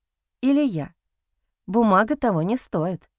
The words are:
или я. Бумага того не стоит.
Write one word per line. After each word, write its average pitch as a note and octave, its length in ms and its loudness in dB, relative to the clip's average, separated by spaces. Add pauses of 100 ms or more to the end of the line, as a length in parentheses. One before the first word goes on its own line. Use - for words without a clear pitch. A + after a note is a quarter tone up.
(420)
или C#4 200 2
я. F3+ 320 -4 (720)
Бумага G#3+ 500 2
того G3 260 -2
не G3+ 160 -2
стоит. E3+ 600 -6